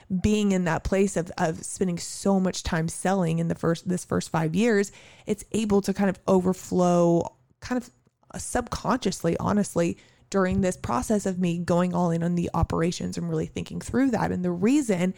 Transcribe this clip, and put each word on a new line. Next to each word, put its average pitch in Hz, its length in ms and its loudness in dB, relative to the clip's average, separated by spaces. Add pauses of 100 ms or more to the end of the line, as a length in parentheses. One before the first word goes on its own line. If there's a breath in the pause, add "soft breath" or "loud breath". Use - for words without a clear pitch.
(220 loud breath)
being 208 300 4
in 185 140 2
that 160 180 -2
place 196 320 2
of, 170 200 -4
of 175 280 -2
spending 175 340 -2
so - 400 0
much 185 240 0
time 165 240 -2
selling 170 540 0
in 170 80 -2
the 165 80 -2
first, 165 320 -2
this 180 160 -2
first - 260 -4
five 160 240 -2
years, 202 380 2 (340 loud breath)
it's - 240 -4
able 208 320 2
to 196 100 -2
kind 202 160 2
of 180 200 -4
overflow 180 1000 2 (320)
kind 247 240 -4
of - 80 -18 (500)
subconsciously, 220 1000 -2
honestly, 185 600 0 (320 soft breath)
during 190 300 2
this 185 160 0
process 233 500 0
of 185 120 -2
me 175 200 0
going 175 360 2
all 175 160 2
in 165 120 0
on 175 120 0
the 175 200 0
operations 170 600 -2
and 170 120 -6
really 165 180 -2
thinking 170 340 -8
through 262 300 0
that. 175 220 0
And 180 120 -4
the 180 60 0
reason 185 680 0